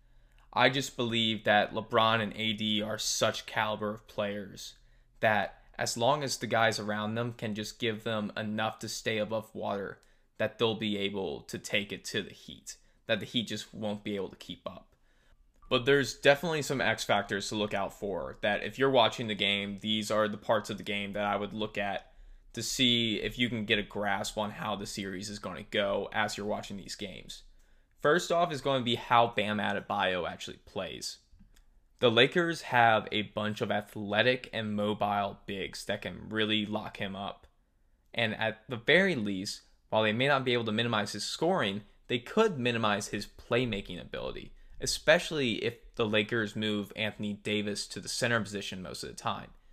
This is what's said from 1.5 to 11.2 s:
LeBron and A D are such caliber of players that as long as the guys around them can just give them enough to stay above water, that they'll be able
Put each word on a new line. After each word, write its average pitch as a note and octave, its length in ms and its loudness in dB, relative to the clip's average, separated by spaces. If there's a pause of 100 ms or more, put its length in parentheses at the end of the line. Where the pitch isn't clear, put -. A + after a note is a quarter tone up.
LeBron A2+ 480 4
and G#2 140 -4
A A2 160 0
D G#2+ 280 0
are G#2+ 160 -4
such - 480 0
caliber G#2+ 500 -2
of - 120 -16
players G2+ 680 -6 (440)
that G#2+ 400 2 (180)
as A#2+ 200 -2
long C3+ 260 4
as B2 140 -4
the B2+ 100 -6
guys A2+ 320 4
around G#2+ 380 -4
them A#2+ 200 -4
can G#2+ 200 -6
just - 240 -8
give A2 240 -2
them G#2+ 320 -2
enough A2 420 -2
to A2 100 -8
stay A2 300 -2
above G#2+ 340 -4
water, G2+ 460 -6 (400)
that G#2+ 200 -2
they'll A2+ 180 2
be G#2 200 -2
able F#2+ 460 -2